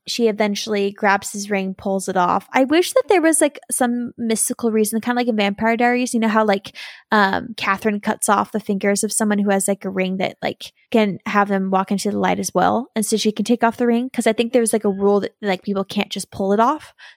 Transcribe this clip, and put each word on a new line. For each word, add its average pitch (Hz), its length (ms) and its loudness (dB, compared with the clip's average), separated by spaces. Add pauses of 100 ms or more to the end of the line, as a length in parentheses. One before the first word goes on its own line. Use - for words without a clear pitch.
she - 220 0
eventually 208 640 0
grabs 202 420 0
his 202 160 -10
ring, 190 260 -4
pulls 196 340 -4
it 185 80 -4
off. 180 360 0
I 262 120 4
wish 311 300 2
that 508 140 2
there 370 140 4
was, 320 180 2
like, 302 200 0 (100)
some 240 480 -2
mystical 226 540 -2
reason, 220 280 2
kinda 240 200 -2
like 240 80 0
in 226 80 0
Vampire 208 400 0
Diaries, 247 360 0
you 233 60 0
know 220 100 2
how, 214 160 4
like, 202 320 -2 (360)
um, 202 440 2
Catherine 208 440 -2
cuts - 280 -2
off 208 220 2
the 220 80 -4
fingers 202 460 0
of 208 80 -4
someone 208 260 0
who 202 120 0
has, 196 180 0
like, 196 160 -4
a 190 60 -6
ring 185 260 -4
that, - 260 -4
like, - 300 -8 (180)
can 214 360 2
have 202 220 2
them 190 220 0
walk 190 220 0
into 202 180 -2
the 202 80 -4
light 190 220 0
as 180 120 -6
well. 202 440 2
And 220 100 -2
so 220 100 0
she 214 140 0
can 208 140 -4
take 240 180 0
off 226 140 2
the 247 100 0
ring, 240 240 0
'cause - 160 -4
I 226 60 4
think 233 200 -2
there's, 233 200 2
like, 220 120 0
a 208 60 2
rule 202 300 2
that, - 200 -6
like, 190 220 -2
people 196 220 -4
can't - 260 -4
just - 220 -10
pull 196 200 -2
it 208 80 4
off. 285 340 0 (220)